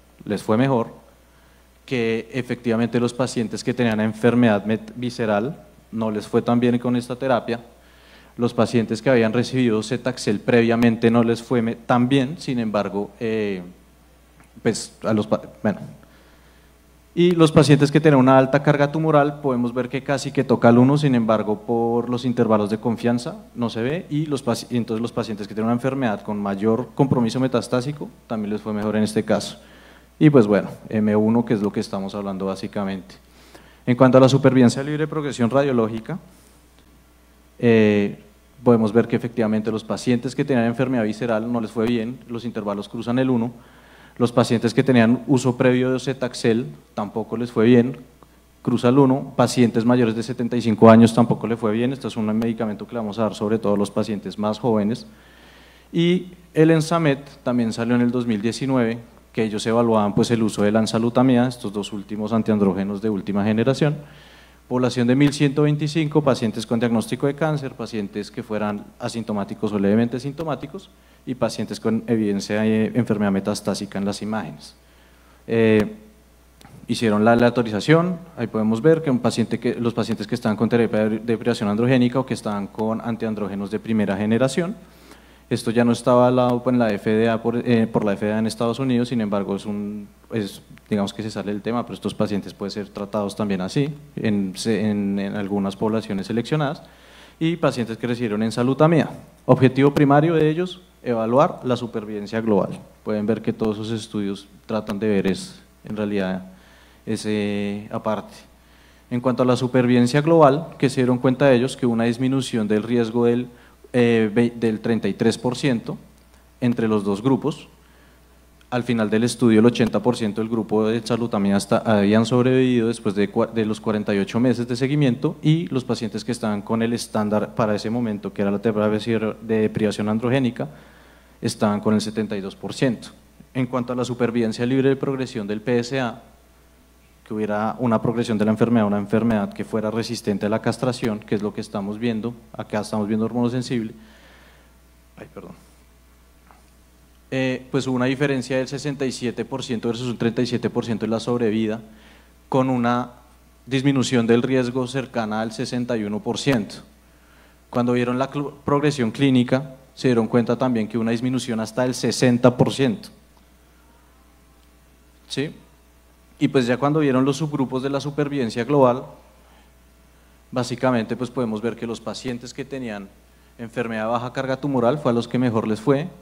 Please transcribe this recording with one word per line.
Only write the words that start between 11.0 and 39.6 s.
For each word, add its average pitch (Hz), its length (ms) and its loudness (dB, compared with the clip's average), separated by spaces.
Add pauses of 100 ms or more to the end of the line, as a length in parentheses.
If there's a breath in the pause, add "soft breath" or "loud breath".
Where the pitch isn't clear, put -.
no 117 140 4
les 113 180 0
fue 120 220 0
me-, 113 140 -4
tan 123 320 2
bien, 139 300 0
sin 127 200 -4
embargo, 101 640 -2
eh, 107 420 -4 (960)
pues - 440 -4
a 104 100 0
los 104 140 0
pa-, - 140 -2 (200)
bueno. 107 160 -2 (1400 soft breath)
Y 175 160 4
los 165 220 6
pacientes 143 400 6
que 156 80 4
tenían 151 180 6
una 131 180 8
alta 135 240 4
carga 143 300 2
tumoral, 147 500 2
podemos 123 320 0
ver 123 160 -4
que 131 140 -6
casi 135 300 -4
que 135 100 0
toca 120 260 4
al 117 100 8
uno, 135 200 6
sin 147 160 2
embargo, 107 460 0
por 117 500 -2
los 123 140 -4
intervalos 110 460 2
de 110 80 -2
confianza 120 580 -2 (180)
no 117 160 -4
se 113 120 -6
ve, 151 280 -4
y 151 160 -2
los 143 180 -4
paci-, 113 240 -2
y 120 100 -2
entonces 110 220 -2
los 117 120 -4
pacientes 107 340 -6
que 104 80 -14
tienen 107 120 -2
una 120 100 2
enfermedad 127 460 -2
con 107 200 -6
mayor 110 540 0
compromiso 127 420 2
metastásico, 127 720 -2 (180)
también 107 260 -6
les 104 100 -6
fue 110 100 -6
mejor 107 240 -2
en 107 80 2
este 104 200 0
caso. - 340 -2 (600 loud breath)
Y 156 100 8
pues 131 200 8
bueno, 95 220 2 (180)
M 107 260 0
uno, 110 300 2
que 120 100 0
es 101 80 0
lo 101 80 0
que 107 80 -6
estamos 98 380 -6
hablando 98 300 -6
básicamente. 98 680 -6 (720 loud breath)
En 123 100 2
cuanto 131 220 8
a - 20 10
la 131 80 10
supervivencia 131 540 4
libre 147 220 -4
de 156 40 -4
progresión 143 420 -2
radiológica, 123 680 0 (1400 soft breath)
eh, 107 600 4 (440)
podemos 113 280 4
ver 113 140 4
que - 100 -4
efectivamente 110 540 -2